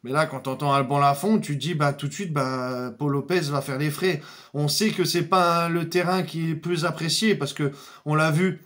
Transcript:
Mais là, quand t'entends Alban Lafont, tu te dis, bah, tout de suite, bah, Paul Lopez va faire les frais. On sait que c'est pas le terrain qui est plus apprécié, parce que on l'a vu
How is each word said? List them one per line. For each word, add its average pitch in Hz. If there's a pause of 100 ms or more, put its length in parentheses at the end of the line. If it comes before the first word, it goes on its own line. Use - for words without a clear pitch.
Mais 120
là, 151
quand 139
t'entends 139
Alban 139
Lafont, 156
tu 147
te -
dis, 165
bah, 143
tout 143
de -
suite, 180
bah, 127
Paul 147
Lopez 143
va 143
faire 135
les 147
frais. 156 (320)
On 147
sait 208
que 170
c'est 170
pas 170
le 170
terrain 180
qui 165
est 156
plus 170
apprécié, 170
parce 143
que 143 (340)
on 151
l'a 156
vu 180